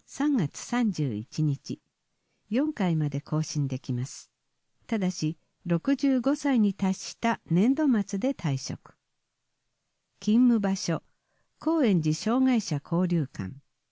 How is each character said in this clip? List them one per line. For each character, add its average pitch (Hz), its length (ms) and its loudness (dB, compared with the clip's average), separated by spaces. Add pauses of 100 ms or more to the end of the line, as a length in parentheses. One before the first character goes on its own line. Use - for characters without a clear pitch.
三 285 300 0
月 170 220 -2
三 233 340 -2
十 143 220 -2
一 117 280 -4
日。 139 380 -2 (680)
四 285 240 0
回 180 220 0
ま 151 140 0
で 143 120 -4
更 156 220 -2
新 147 240 -2
で 131 140 -4
き - 120 -6
ま 123 140 -4
す。 - 240 -16 (560)
た 226 120 -2
だ 180 120 0
し、 156 260 -4 (300)
六 175 300 0
十 262 240 2
五 269 160 0
歳 269 240 0
に 202 120 4
達 190 280 -2
し - 180 -14
た - 220 -2 (100)
年 202 240 4
度 311 140 0
末 208 300 0
で 254 140 -2
退 143 240 -2
職。 - 400 -10 (1200)
勤 233 280 4
務 233 120 4
場 196 160 0
所、 - 260 -4 (560)
高 320 260 0
円 190 160 4
寺 156 140 0
障 247 300 0
害 254 160 4
者 147 220 -4
交 180 240 0
流 170 200 0
館。 95 280 -8 (380)